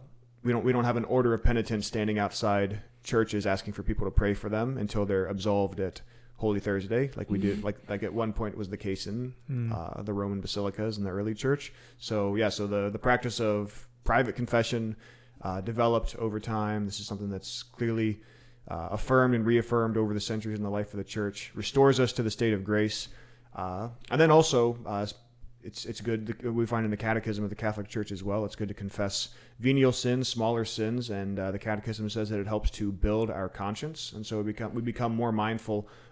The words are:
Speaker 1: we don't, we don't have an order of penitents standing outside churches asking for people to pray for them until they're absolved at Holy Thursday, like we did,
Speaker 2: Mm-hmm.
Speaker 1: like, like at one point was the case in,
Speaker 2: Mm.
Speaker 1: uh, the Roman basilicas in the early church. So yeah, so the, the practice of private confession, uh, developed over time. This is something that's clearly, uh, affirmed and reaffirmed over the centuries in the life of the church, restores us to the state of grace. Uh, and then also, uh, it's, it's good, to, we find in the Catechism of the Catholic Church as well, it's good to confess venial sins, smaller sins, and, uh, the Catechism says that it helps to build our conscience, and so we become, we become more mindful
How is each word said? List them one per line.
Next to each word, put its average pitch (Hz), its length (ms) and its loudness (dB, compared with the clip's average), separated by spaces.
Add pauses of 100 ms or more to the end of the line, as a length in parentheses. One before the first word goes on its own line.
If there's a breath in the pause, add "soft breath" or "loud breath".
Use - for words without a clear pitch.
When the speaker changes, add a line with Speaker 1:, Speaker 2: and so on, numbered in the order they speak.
(440)
Speaker 1:
we 120 80 2
don't, 117 120 2
we 127 80 4
don't 123 120 2
have 120 140 2
an 113 80 -2
order 120 280 4
of 110 100 -2
penitents 113 440 2
standing 107 320 0
outside 101 600 0 (220)
churches 107 420 2
asking 98 280 0
for 101 100 -8
people 104 220 0
to 92 60 -2
pray 101 220 6
for 101 160 -4
them 117 280 -2
until 104 280 0
they're 95 200 2
absolved 101 540 0
at 92 220 -4 (360 soft breath)
Holy 107 220 0
Thursday, 104 560 0
like - 140 -8
we 95 80 2
did, 98 200 2
Speaker 2:
Mm-hmm. 101 80 -6
Speaker 1:
like, 104 120 -2 (120)
like 104 140 -4
at 92 100 -4
one 113 200 -2
point 107 240 -4
was 101 120 -6
the 101 80 -6
case 98 300 -4
in, 123 260 -6 (160)
Speaker 2:
Mm. 120 220 -2
Speaker 1:
uh, - 320 -6
the 104 100 -4
Roman 101 280 -2
basilicas 101 560 -4
in 101 60 -2
the 98 60 -2
early 101 240 -2
church. 135 380 0 (260 loud breath)
So 101 380 -2
yeah, 107 140 4
so 101 180 -2
the, 101 220 0
the 104 100 -6
practice 123 400 2
of 104 480 -2 (160)
private 123 320 4
confession, 117 600 0 (480 loud breath)
uh, 92 180 -4
developed 117 560 2
over 107 220 -2
time. 107 460 -2
This 95 160 -6
is 101 40 -10
something 101 240 -6
that's - 340 -8
clearly, 113 580 0 (480 loud breath)
uh, 85 220 -6
affirmed 127 440 4
and 110 100 2
reaffirmed 117 520 4
over 107 160 2
the 104 80 0
centuries 107 360 -4
in 101 60 -4
the 101 60 -2
life 104 240 -2
of 104 40 -6
the 98 60 -4
church, - 500 -6
restores 135 460 6
us 123 140 4
to 123 100 -2
the 110 80 0
state 113 220 2
of 98 100 -2
grace. 107 460 0 (460 loud breath)
Uh, 95 340 -6 (200)
and 139 100 2
then 160 120 10
also, 127 540 6
uh, 104 200 -2 (560)
it's, - 240 -10
it's 117 160 -8
good, 110 400 -2
to, 120 100 -2
we 117 140 2
find 113 200 0
in 107 60 0
the 104 60 -2
Catechism 110 460 -2
of 101 60 -2
the 104 80 -6
Catholic 107 320 -4
Church 104 220 -4
as 95 120 -8
well, 101 220 0
it's 101 100 -8
good 104 140 -4
to 101 40 -6
confess 101 560 -4 (300 loud breath)
venial 131 320 6
sins, 127 380 0
smaller 113 360 0
sins, 117 440 -4
and, 98 300 -4
uh, 95 120 -2
the 98 80 -4
Catechism 107 500 -4
says 107 200 -4
that 107 100 -2
it 101 80 -4
helps 107 240 0
to 101 200 -2
build 107 380 2
our 92 200 -4
conscience, 107 640 -6
and 107 120 -10
so 110 120 -4
we 107 60 -2
become, 107 300 -4
we 117 80 -2
become 117 340 -2
more 117 180 0
mindful 107 540 -2 (240 loud breath)